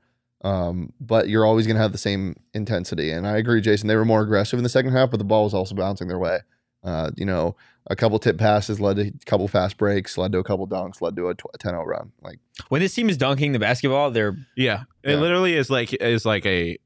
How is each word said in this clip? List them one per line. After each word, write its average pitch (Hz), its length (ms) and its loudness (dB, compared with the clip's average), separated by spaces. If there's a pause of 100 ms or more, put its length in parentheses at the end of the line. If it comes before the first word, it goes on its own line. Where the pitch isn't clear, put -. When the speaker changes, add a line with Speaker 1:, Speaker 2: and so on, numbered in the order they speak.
(420)
Speaker 1:
Um, 90 580 -4
but 113 280 2
you're 110 180 4
always 110 200 4
gonna 110 140 2
have 110 120 2
the - 60 -8
same 95 380 -2 (180)
intensity. 92 560 -4
And 85 160 -4
I 107 120 -2
agree, 113 220 4
Jason, 104 280 2
they 107 80 4
were 110 80 4
more 110 180 4
aggressive 107 360 0
in 120 40 -2
the 123 60 0
second 131 240 0
half, 131 180 4
but 117 80 -2
the 104 60 -4
ball 107 200 2
was 104 100 -2
also 95 200 -4
bouncing 98 340 -4
their 90 100 -4
way. 90 200 -2 (460)
Uh, 80 320 -4
you 90 80 -4
know, 90 320 -2 (320)
a 98 80 -4
couple 110 220 2
tip 98 200 0
passes 104 400 2
led 98 180 2
to 104 120 0
a 101 40 -10 (120)
couple 101 240 0
fast 95 300 0
breaks, 101 400 -2
led 92 140 -2
to 92 60 0
a 95 60 -2
couple 95 240 -4
dunks, 95 320 -8
led 87 160 -4
to 90 120 -4
a 90 60 -4
tw-, - 120 -16 (120)
ten 90 160 -6
oh 82 80 -6
run. - 300 -8 (100)
Like, 90 160 -20 (300)
Speaker 2:
when 139 140 0
this 190 120 -2
team 233 140 0
is 180 80 2
dunking 139 360 0
the 127 60 0
basketball, 131 520 2
they're 107 260 0 (180)
Speaker 3:
Yeah. 120 280 0 (200)
It 139 100 0
Speaker 1:
Yeah. 147 40 2
Speaker 3:
literally 175 380 2
is 135 160 0
like, 120 240 0
is 113 320 0
like 104 180 0
a, 87 420 0